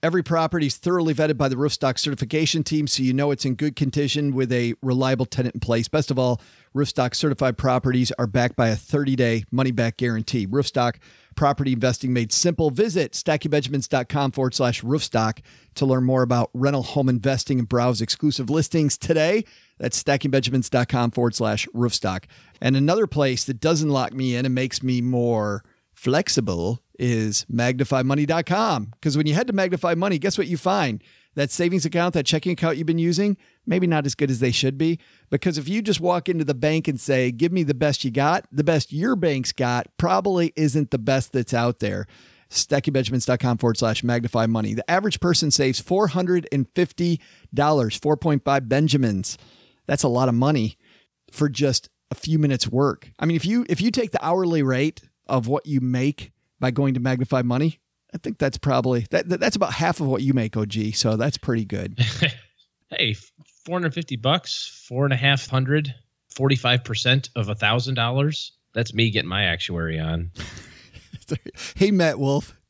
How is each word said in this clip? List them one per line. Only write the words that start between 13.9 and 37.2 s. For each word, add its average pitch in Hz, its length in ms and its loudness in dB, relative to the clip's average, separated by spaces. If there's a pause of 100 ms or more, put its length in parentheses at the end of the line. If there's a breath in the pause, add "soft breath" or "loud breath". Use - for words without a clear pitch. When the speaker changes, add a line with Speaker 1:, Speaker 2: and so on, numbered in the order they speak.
Speaker 1:
com 139 200 0
forward 131 240 0
slash 123 280 0
roofstock 113 580 0 (340 soft breath)
to 143 120 0
learn 127 180 4
more 127 180 4
about 120 300 2
rental 135 300 0
home 135 260 0
investing 127 500 0
and 117 100 -2
browse 120 340 2
exclusive 131 480 -2
listings 151 480 2
today. 165 460 2 (340 soft breath)
That's - 220 -4
stackybenjamins 135 680 0
dot 120 220 2
com 120 200 2
forward 120 240 0
slash 110 400 0
roofstock. 110 500 -2 (360 loud breath)
And 131 160 2
another 170 300 2
place 135 380 0
that 123 160 -6
doesn't 156 300 2
lock 131 220 0
me 131 240 -2
in 127 80 0
and 131 100 0
makes 127 280 -2
me 127 180 0
more 120 640 0 (300 soft breath)
flexible 117 880 0 (160)
is 110 500 0
magnify 127 540 0
money 139 220 0
dot 160 220 0
com. 170 460 -2 (100)
'Cause 143 160 0
when 151 80 2
you 151 80 0
head 233 140 0
to 240 40 -4
Magnify 180 420 0
Money, 180 240 0
guess 190 200 -2
what 175 80 0
you 170 100 -2
find? 160 460 -2 (320 soft breath)
That 143 160 -2
savings 175 340 0
account, 170 300 0
that 156 100 2
checking 165 280 0
account 165 260 -2
you've 160 80 -4
been 165 120 0
using, 175 380 2 (300 soft breath)
maybe 185 200 2
not 151 200 2
as 131 80 -2
good 143 160 0
as 120 100 -2
they 127 100 2
should 135 280 0
be. 160 200 0 (300 soft breath)
Because 160 300 0
if 143 100 -6
you 214 140 -2
just 196 180 0
walk 175 300 0
into 160 140 0
the 139 100 0
bank 156 340 0
and 135 100 -2
say, 127 320 2